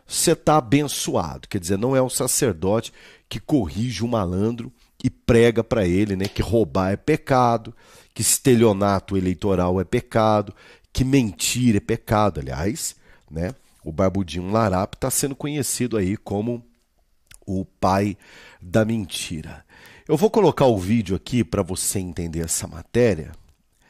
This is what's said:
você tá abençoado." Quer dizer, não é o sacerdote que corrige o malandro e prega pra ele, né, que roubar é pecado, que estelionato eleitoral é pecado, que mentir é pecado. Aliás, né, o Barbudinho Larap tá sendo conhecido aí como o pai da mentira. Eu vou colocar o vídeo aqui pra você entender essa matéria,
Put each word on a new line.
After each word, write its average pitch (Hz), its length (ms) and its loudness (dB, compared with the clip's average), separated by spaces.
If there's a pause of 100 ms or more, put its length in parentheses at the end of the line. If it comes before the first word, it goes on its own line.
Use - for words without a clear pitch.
você - 300 0
tá 151 220 4
abençoado." 123 920 -2
Quer 101 120 -6
dizer, 92 180 -2
não 127 180 0
é 131 60 4
o 127 80 0
sacerdote 110 840 0 (380)
que 113 100 -10
corrige 104 640 -2
o 120 60 0
malandro 113 600 -2 (320)
e 127 80 0
prega 117 540 4
pra 107 240 0
ele, 95 300 2
né, 95 80 -2
que - 160 -4
roubar 95 500 0
é 104 60 -2
pecado, 123 760 0 (400)
que - 80 -6
estelionato 101 920 4
eleitoral 92 640 0
é 90 60 -2
pecado, 107 680 0 (380)
que 131 140 0
mentir 123 720 2
é - 20 0
pecado. 104 640 0
Aliás, 71 540 -6 (360)
né, 82 220 -6 (300)
o 80 80 -10
Barbudinho 90 600 -2
Larap 104 440 0
tá 131 140 -6
sendo 139 260 -4
conhecido 135 600 -4
aí 101 220 -2
como 117 480 -6 (800)
o 95 180 -4
pai 98 540 0 (440)
da 90 220 0
mentira. 92 800 -6 (440)
Eu 156 80 0
vou 190 140 4
colocar 175 380 4
o 113 100 4
vídeo 95 400 0
aqui 117 260 0
pra 101 180 -2
você 92 380 -4
entender 85 400 -6
essa 82 260 -4
matéria, 82 680 0 (560)